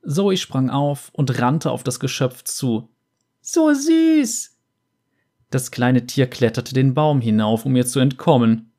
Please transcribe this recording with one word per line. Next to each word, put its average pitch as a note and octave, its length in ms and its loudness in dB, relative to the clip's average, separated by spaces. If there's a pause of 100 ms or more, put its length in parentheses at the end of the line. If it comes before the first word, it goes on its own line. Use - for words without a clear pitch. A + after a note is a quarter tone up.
Zoe F#3+ 300 0
sprang C3 340 -2
auf C#3+ 420 -4
und B2+ 280 -2
rannte D#3 300 0
auf A#2+ 120 -4
das - 180 -6
Geschöpf - 440 -4
zu. A2+ 440 -4 (520)
So D#4 320 2
süß! D#4 840 0 (960)
Das C3 200 -4
kleine B2 360 0
Tier C3+ 200 0
kletterte A#2+ 480 -2
den C3 200 2
Baum D3+ 260 2
hinauf, A2 440 0
um C3 120 0
ihr B2 100 2
zu - 140 -2
entkommen. B2+ 800 2